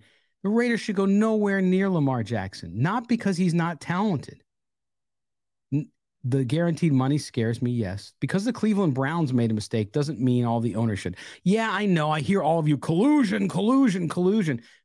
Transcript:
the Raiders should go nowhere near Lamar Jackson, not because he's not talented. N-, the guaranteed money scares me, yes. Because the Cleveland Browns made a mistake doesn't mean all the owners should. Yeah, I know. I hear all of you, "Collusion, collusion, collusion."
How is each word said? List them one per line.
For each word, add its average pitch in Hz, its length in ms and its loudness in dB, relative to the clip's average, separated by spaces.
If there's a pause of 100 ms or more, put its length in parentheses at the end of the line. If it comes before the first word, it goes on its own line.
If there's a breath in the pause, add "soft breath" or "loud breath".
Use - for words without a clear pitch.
(420 soft breath)
the 196 80 -2
Raiders 233 300 0
should 202 160 -6
go 196 100 2
nowhere 202 560 2
near 185 260 2
Lamar 139 340 0
Jackson, 98 600 -6
not 226 260 0
because 196 300 0
he's 175 160 2
not 170 260 0
talented. 180 640 -2 (1300)
N-, 147 160 -2 (340)
the 135 220 0
guaranteed 160 480 0
money 131 240 2
scares 113 460 -2
me, 123 80 0
yes. 101 500 -4
Because 185 240 0
the 254 80 -2
Cleveland 202 400 0
Browns 135 400 -2
made 117 180 2
a 110 40 0
mistake 107 380 -4
doesn't 143 280 -4
mean 123 240 2
all 117 160 0
the 113 160 -2
owners 110 220 -2
should. 92 180 -8 (260 loud breath)
Yeah, 220 280 0
I 202 160 -2
know. 156 240 2
I 156 100 0
hear 185 220 0
all 160 160 2
of 156 100 0
you, 147 80 4
"Collusion, 202 720 2
collusion, 196 580 2
collusion." 180 540 0 (240 loud breath)